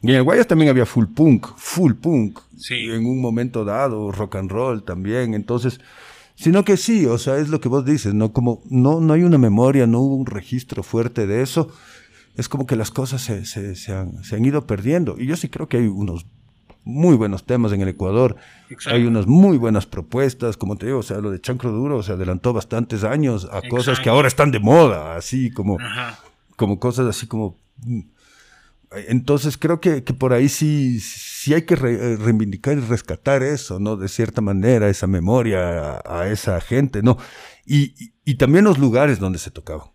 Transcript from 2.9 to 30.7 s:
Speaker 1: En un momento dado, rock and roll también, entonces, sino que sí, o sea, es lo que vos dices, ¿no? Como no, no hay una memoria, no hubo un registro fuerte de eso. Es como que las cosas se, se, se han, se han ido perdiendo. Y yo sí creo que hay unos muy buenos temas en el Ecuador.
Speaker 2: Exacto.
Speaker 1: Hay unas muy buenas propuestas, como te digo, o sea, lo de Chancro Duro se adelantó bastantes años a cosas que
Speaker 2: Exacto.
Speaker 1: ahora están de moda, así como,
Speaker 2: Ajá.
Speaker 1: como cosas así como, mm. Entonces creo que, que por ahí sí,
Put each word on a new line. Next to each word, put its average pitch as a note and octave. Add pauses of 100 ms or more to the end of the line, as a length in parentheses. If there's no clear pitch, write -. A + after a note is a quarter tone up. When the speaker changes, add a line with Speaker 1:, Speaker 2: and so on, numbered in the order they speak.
Speaker 1:
En A2+
un B2+
momento A#2+
dado, G#2+
rock G2+
and F#2+
roll A2+
también, G#2+
entonces, A#2 (540)
sino F#3
que G3+
sí, G#3
o A#2
sea, C3+
es D3+
lo D#3
que C3
vos C3
dices, B2+
¿no? G#2+
Como A#2+
no, C3+
no D#3+
hay E3
una E3+
memoria, B2
no A#2
hubo C#3
un C3
registro A2
fuerte A#2
de G#2
eso. D#3+ (640)
Es -
como C3
que B2+
las G#2+
cosas C3
se, G2
se, G2+
se -
han, F2+
se G#2
han A2+
ido C#3
perdiendo. A#2+
Y B2
yo D#3
sí -
creo D3
que A#2+
hay A#2
unos F#2+ (580)
muy D3+
buenos G2+
temas A#2+
en G2
el F#2+
Ecuador. G#2 (320)
Speaker 2:
Exacto. -
Speaker 1:
Hay A#2+
unas A2+
muy F3
buenas A2+
propuestas, B2
como G2+
te F#2
digo, C3
o A2
sea, G2
lo G#2
de F#2
Chancro B2
Duro B2+
se G2
adelantó F#2
bastantes A2+
años A#2
a G2
cosas B2
que -
Speaker 2:
Exacto. B2
Speaker 1:
ahora C3+
están D3
de A#2+
moda, G2+
así B2+
como, G2
Speaker 2:
Ajá. A#2+ (380)
Speaker 1:
como G3
cosas B2
así A2+
como, G#2+ (200)
mm. A#2 (1080)
Entonces C3
creo E3
que, D3
que B2+
por B2+
ahí B2+
sí, C#3